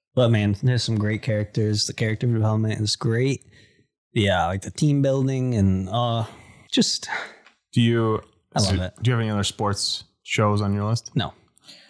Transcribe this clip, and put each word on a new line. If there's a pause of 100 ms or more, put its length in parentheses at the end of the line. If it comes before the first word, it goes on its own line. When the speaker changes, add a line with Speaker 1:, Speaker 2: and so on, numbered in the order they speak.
(140)
Speaker 1:
But
man,
there's
some
great
characters.
The
character
development
is
great. (680)
Yeah,
like,
the
team
building
and,
uh, (460)
just (640)
Speaker 2:
Do
you, (340)
Speaker 1:
I
love (100)
Speaker 2:
so,
Speaker 1:
it.
Speaker 2:
do
you
have
any
other
sports (200)
shows
on
your
list?
Speaker 1:
No. (560)